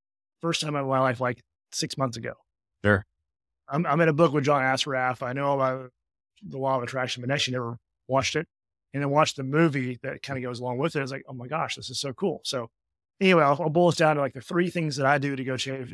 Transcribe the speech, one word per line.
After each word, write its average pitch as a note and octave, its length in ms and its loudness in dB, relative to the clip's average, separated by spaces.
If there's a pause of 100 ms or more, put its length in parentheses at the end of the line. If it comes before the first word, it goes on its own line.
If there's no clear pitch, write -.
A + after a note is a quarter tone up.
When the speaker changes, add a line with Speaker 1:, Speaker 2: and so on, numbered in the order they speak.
(420)
Speaker 1:
first E3 200 -2
time D3+ 140 -4
in C#3 120 -2
my C3 120 2
life, C3 220 2
like, B2 200 -2 (300)
six - 260 -6
months B2+ 200 -2
ago. A#2+ 160 -8 (500)
Speaker 2:
Sure. G#2 220 4 (640)
Speaker 1:
I'm, D3 160 0
I'm D3+ 160 2
in E3 80 6
a D#3 40 2
book D3+ 200 4
with D3 100 2
John C#3+ 180 2
Assaraf. C3 600 0
I B2+ 100 -6
know C#3+ 220 -2
about C3 360 -2 (560)
the C#3+ 120 -12
law C3+ 200 0
of B2 60 -2
attraction, B2+ 380 -6
but B2+ 100 -4
actually C#3 220 -2
never A#2+ 240 -6 (320)
watched C3 260 0
it. D#3+ 100 -2 (480)
And C#3+ 80 -4
then C#3+ 80 -2
watched D3 280 2
the C#3+ 60 -6
movie C3+ 600 0
that C#3 180 -10
kinda C3+ 200 -8
goes B2 180 -8
along B2 180 -4
with D#3 200 -2
it. C#3+ 40 0
It's C3 100 -6
like, C#3 160 -12
"Oh C#3 60 -14
my B2 140 -14
gosh, C#3+ 280 -4
this - 140 -14
is B2 100 -8
so C#3 140 -6
cool." - 300 -4
So A#2+ 260 -6 (500)
anyway, F#3 220 8
I'll, C#3+ 220 4
I'll D#3 60 2
boil F3 200 6
this - 80 2
down D#3 180 4
to, D3 60 0
like, C3+ 120 -2
the C3 80 -12
three F3 280 0
things D#3 260 -2
that C#3 120 0
I C#3+ 100 6
do C#3 180 -2
to C3 80 -6
go C3 140 -4
change C3 360 -6